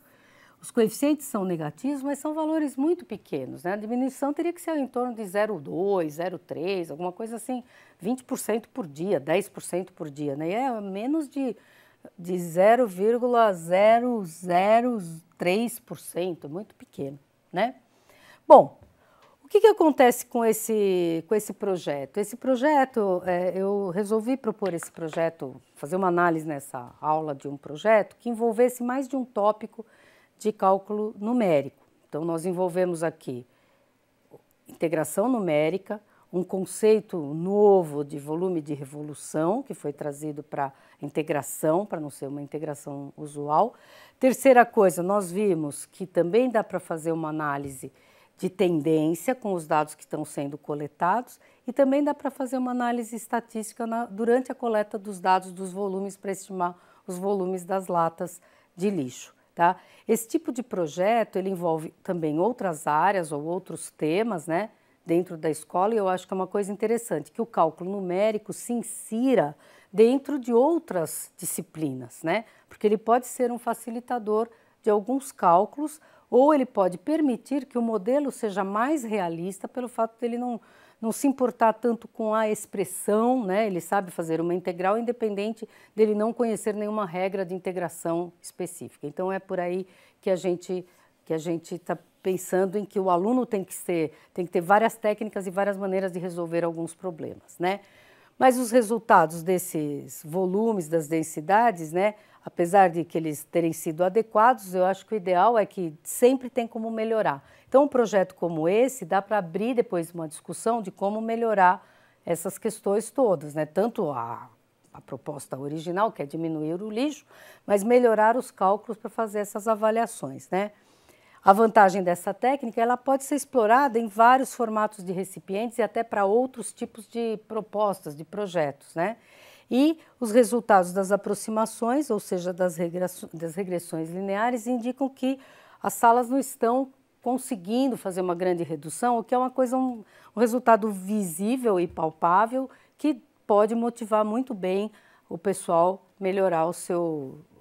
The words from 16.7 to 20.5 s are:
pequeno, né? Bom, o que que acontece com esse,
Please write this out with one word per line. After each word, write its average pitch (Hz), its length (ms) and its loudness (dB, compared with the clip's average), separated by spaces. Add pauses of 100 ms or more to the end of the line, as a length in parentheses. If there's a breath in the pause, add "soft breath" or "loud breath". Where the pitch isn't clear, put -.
pequeno, 143 460 -12 (320)
né? 220 240 -2 (720 soft breath)
Bom, - 320 8 (640 soft breath)
o - 40 -20
que 415 120 4
que 440 80 10
acontece 285 580 6
com 233 180 -2
esse, 190 840 0